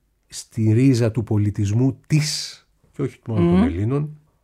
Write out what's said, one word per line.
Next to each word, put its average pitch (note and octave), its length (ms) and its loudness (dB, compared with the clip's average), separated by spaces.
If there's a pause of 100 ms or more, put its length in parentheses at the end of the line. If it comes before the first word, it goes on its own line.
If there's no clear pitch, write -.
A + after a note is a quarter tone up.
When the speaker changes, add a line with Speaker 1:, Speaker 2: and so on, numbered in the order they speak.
(260)
Speaker 1:
στη - 460 -2
ρίζα A#2+ 380 4
του A2 140 -4
πολιτισμού G#2+ 840 0
της, - 500 -4 (360)
και - 100 -10
όχι - 240 -8
μόνο A#2 140 -2
των E3+ 180 4
Speaker 2:
Μμμ. G3 40 4
Speaker 1:
Ελλήνων, C#3 560 -2 (260)